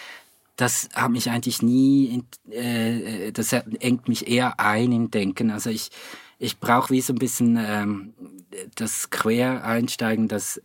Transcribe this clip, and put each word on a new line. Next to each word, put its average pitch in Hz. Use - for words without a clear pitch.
Das -
hat 120
mich 120
eigentlich -
nie 131
in, 123
äh, 113
äh, 104
das 113
hat, 123
engt 123
mich 117
eher 120
ein 110
im 117
Denken. 104
Also 107
ich, 110
ich 123
brauch 123
wie 131
so 131
ein 123
bisschen, 120
ähm, 104
das -
Quereinsteigen, 113
das, 104